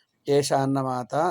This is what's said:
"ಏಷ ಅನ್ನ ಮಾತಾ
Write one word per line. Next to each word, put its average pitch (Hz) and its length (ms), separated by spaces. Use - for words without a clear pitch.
"ಏಷ 143 240
ಅನ್ನ 135 280
ಮಾತಾ 131 500